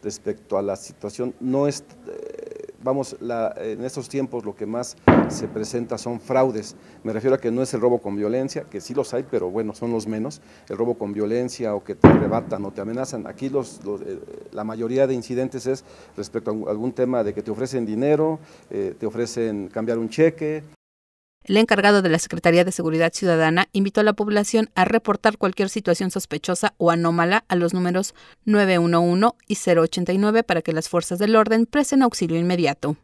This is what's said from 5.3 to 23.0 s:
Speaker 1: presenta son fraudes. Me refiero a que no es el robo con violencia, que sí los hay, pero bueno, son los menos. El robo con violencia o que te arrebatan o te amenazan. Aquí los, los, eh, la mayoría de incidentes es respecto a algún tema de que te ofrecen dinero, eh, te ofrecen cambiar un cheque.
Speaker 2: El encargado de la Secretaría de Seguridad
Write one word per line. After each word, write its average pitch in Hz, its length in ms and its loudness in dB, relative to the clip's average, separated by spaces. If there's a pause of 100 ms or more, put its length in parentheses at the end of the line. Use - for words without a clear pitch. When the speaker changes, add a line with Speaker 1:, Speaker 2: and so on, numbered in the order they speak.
Speaker 1:
presenta 113 500 -6
son 120 200 -6
fraudes. 127 580 -2 (260)
Me 110 100 -6
refiero 127 240 0
a - 20 -4
que 120 120 -2
no 120 100 -2
es 131 140 -4
el 110 80 -2
robo 120 180 2
con 101 160 -8
violencia, 127 540 -4
que 202 100 -10
sí - 140 -12
los 135 180 -4
hay, 127 180 -4
pero 92 200 -2
bueno, 107 240 -6
son 117 180 -6
los 110 140 -4
menos. 110 340 -8 (300)
El 101 80 -8
robo 117 180 0
con 101 160 -6
violencia 110 640 -4
o 101 100 -6
que 101 100 -8
te - 140 10
arrebatan 110 560 2
o 98 60 -8
te 101 100 -12
amenazan. 113 460 -8
Aquí 131 240 -8
los, 135 340 -6
los, 98 160 -6
eh, - 180 -10 (340)
la 104 120 -8
mayoría 113 420 0
de 131 60 0
incidentes 127 540 -4
es 131 180 -4 (320)
respecto 104 360 -6 (140)
a - 40 -4
algún 113 220 -4
tema 127 300 0
de 104 120 -2
que 104 80 -6
te 113 80 -10
ofrecen 123 340 -4
dinero, 147 560 0 (300)
eh, 98 280 -6
te - 60 -10
ofrecen 110 640 -4
cambiar 113 300 -4
un 113 100 -4
cheque. 156 560 0 (840)
Speaker 2:
El 196 120 2
encargado 208 420 6
de 185 80 2
la 160 100 4
Secretaría 170 460 2
de 185 80 -2
Seguridad 165 400 0